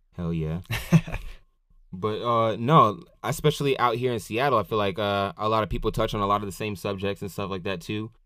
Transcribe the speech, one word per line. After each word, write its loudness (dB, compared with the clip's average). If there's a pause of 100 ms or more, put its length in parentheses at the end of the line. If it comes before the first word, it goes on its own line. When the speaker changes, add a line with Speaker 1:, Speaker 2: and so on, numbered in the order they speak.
(160)
Speaker 1:
Hell -4
yeah. -2 (300)
Speaker 2:
<laughs> 8 (920)
Speaker 1:
But, -4
uh, 2
no, 4 (200)
especially 0
out 2
here 0
in -2
Seattle, 2
I 2
feel -2
like, 0
uh, 0
a -2
lot 2
of -2
people -2
touch 0
on 0
a 2
lot 2
of -6
the -6
same -6
subjects -4
and -8
stuff -6
like -6
that, -4
too. -6 (160)